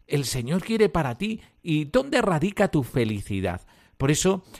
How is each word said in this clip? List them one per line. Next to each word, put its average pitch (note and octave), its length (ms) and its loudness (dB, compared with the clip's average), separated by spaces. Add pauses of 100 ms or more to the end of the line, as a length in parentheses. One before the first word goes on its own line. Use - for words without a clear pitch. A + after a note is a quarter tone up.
el C#3+ 200 -2
Señor B2+ 380 -2
quiere A3 260 2
para C#3 280 -2
ti A3 240 -6 (200)
y D3+ 240 0
dónde C4 360 2
radica G3 460 2
tu D3+ 160 0
felicidad. G2 800 -2 (360)
Por C3+ 140 2
eso F#3 320 2 (160)